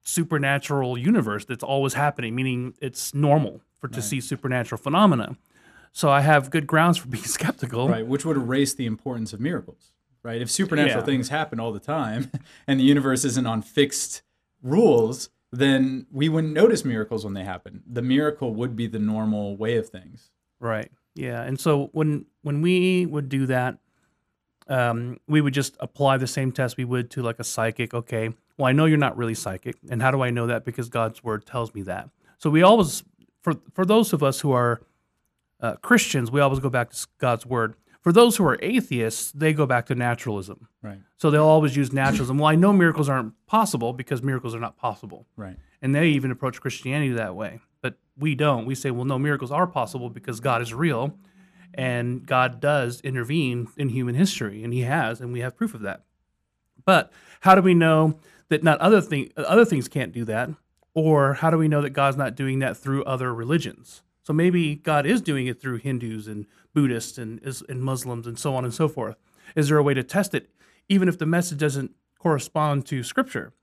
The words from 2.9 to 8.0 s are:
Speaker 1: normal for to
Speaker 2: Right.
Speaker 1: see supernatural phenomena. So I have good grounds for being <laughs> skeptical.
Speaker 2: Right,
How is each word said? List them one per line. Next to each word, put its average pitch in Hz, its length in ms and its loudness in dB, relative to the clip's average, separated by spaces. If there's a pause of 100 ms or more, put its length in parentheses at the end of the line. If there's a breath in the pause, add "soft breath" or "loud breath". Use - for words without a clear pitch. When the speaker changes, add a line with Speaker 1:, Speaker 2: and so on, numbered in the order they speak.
Speaker 1:
normal 147 480 2 (180)
for 139 80 -12
to 117 80 -12
Speaker 2:
Right. 120 80 -6
Speaker 1:
see 131 180 -4
supernatural 127 600 -4
phenomena. 156 560 0 (540 soft breath)
So - 180 0
I 143 120 6
have 143 280 4
good 151 180 -2
grounds 170 300 4
for - 100 -10
being - 160 -8
<laughs> - 160 -6
skeptical. 123 480 -4
Speaker 2:
Right, 113 180 -2